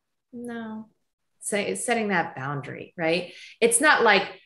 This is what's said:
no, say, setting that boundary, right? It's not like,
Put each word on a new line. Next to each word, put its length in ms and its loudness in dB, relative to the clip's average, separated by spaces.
no, 560 -12
say, 340 -4
setting 340 -2
that 260 0
boundary, 600 -8
right? 360 0
It's 200 4
not 220 6
like, 260 4